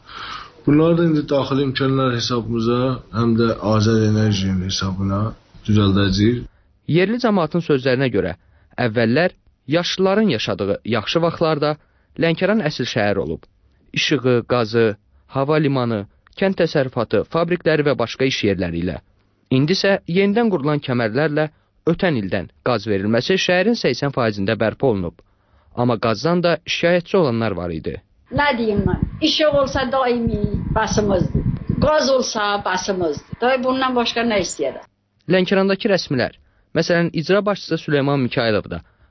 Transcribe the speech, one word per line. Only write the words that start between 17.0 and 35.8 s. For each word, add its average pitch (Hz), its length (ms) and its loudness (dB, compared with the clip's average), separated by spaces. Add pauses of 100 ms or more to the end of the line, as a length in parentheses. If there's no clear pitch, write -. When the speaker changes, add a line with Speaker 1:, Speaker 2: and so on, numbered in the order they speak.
Speaker 2:
fabrikləri 165 640 0
və 139 120 2
başqa 123 280 -2
iş - 160 -2
yerləri 87 400 0
ilə. 85 140 -4 (540)
İndi 139 260 2
isə 196 160 2 (140)
yenidən 202 440 2
qurulan 147 320 -2
kəmərlərlə 139 640 0 (400)
ötən 165 320 0
ildən 95 320 -4 (160)
qaz 113 240 -2
verilməsi 113 480 2
şəhərin 185 400 0
səksən 143 320 -2
faizində 107 480 -2
bərpa 113 320 0
olunub. 90 240 -4 (600)
Amma 120 260 0
qazdan 143 420 0
da 170 220 2
şikayətçi 175 520 0
olanlar 113 340 2
var 87 180 -4
idi. 78 240 -6 (380)
Speaker 3:
Nə 285 160 0 (100)
deyim 214 300 0
mən? - 160 0 (180)
İşıq 302 400 2
olsa 262 300 -2
daimi 240 500 0 (340)
basımızdır. 202 680 0 (380)
Qaz 294 280 2
olsa 247 320 0 (240)
basımızdır. 180 760 -4
Day 247 220 0
bundan 262 320 -2
başqa 233 300 0
nə 208 200 0
istəyərəm? - 400 -6 (480)
Speaker 2:
Lənkərandakı 190 600 2